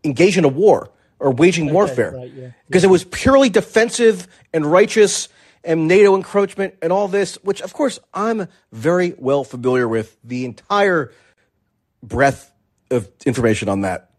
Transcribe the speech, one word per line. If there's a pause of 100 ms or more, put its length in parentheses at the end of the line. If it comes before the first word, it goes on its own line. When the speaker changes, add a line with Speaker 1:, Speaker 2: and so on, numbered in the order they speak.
Speaker 1:
engaged
in
a
war (280)
or
waging
Speaker 2:
Okay,
Speaker 1:
warfare.
Speaker 2:
right,
yeah, (200)
Speaker 1:
'Cause
Speaker 2:
yeah.
Speaker 1:
it
was
purely
defensive (240)
and
righteous (340)
and
nato
encroachment
and
all
this,
which,
of
course, (160)
I'm (240)
very
well
familiar
with
the
entire (920)
breadth (400)
of (160)
information
on
that